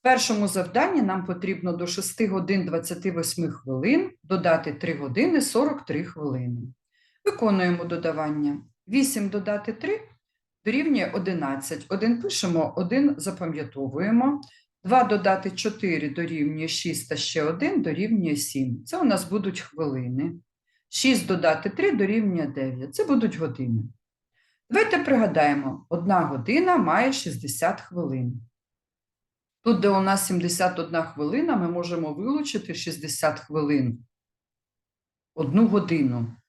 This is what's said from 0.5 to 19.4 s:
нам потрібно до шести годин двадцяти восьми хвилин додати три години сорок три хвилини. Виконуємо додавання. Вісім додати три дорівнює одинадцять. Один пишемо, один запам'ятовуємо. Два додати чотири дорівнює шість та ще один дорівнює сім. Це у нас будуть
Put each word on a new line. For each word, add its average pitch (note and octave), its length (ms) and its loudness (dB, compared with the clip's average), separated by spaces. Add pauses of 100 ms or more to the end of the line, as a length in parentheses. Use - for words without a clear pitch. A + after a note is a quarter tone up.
нам F#3+ 240 0
потрібно F3+ 460 -4
до F3 140 -4
шести G3 420 -2
годин F#3+ 380 0
двадцяти E3+ 440 -4
восьми E3 400 -2
хвилин A3 600 0 (120)
додати E3 500 0
три - 220 -4
години G3+ 460 0
сорок C#4 440 0
три D#3 200 -4
хвилини. B2+ 560 -6 (640)
Виконуємо F#3 600 2
додавання. D3+ 760 -2 (260)
Вісім A3+ 400 0
додати G#3 440 -4
три G#4 360 -6 (560)
дорівнює B3+ 500 2
одинадцять. D#3+ 760 -2
Один A3 340 2
пишемо, E3+ 540 0
один C4 420 2
запам'ятовуємо. F3+ 1200 0 (440)
Два B3 200 6
додати F#3+ 460 2
чотири F3+ 600 -2
дорівнює D#3 580 -2
шість - 400 -6
та D#3 80 -4
ще D#3 260 -2
один B3 400 0
дорівнює F3 540 0
сім. C3 480 -4
Це - 140 -6
у F4+ 60 0
нас F#3+ 200 2
будуть F#3 360 -4